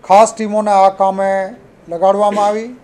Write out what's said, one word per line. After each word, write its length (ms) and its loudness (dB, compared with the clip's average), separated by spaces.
ખાસ 300 4
ટીમોને 380 -4
આ 180 4
કામે 400 -2
લગાડવામાં 600 0
આવી 220 -6